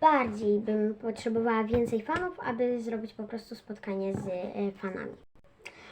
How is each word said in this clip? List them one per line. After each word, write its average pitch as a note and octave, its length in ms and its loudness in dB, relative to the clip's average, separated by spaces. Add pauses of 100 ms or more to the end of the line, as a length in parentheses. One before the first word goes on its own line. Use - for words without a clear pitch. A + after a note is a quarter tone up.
bardziej A3 600 6
bym G#3+ 340 2
potrzebowała A3+ 680 0
więcej A3+ 380 2
fanów, F4+ 380 -4
aby B3 420 0
zrobić A3 320 -6
po A3 100 -8
prostu A3 300 -10
spotkanie G3 600 -4
z, G3+ 140 -4
e, G3 440 -2
fanami. F#3 440 -8 (760)